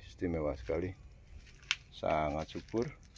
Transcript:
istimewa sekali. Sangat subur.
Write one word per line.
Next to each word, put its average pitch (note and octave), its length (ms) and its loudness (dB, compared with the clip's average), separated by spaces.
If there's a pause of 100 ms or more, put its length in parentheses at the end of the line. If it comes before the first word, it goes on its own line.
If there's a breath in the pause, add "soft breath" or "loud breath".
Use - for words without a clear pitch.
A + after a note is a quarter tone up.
istimewa D#2+ 520 2
sekali. F2+ 360 2 (1000)
Sangat D#2 560 4
subur. A2+ 400 0 (280)